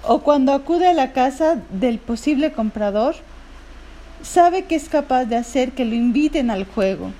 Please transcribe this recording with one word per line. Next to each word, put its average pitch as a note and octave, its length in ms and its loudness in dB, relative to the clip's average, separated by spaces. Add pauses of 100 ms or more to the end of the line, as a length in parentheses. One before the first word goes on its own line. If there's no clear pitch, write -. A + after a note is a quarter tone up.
O - 160 2
cuando C#4 320 4
acude E4 340 2
a F4+ 80 6
la C4 200 0
casa C4+ 560 0
del A3 280 -2
posible D4 540 -2
comprador, G#3+ 640 -2 (1040)
sabe F4+ 440 2
que E4 100 -2
es C#4+ 140 -4
capaz C4+ 340 0
de A#3 140 -2
hacer B3+ 340 -2
que B3+ 140 -2
lo A3+ 100 -2
inviten B3 560 2
al F#3+ 140 -4
juego. F#3+ 540 -2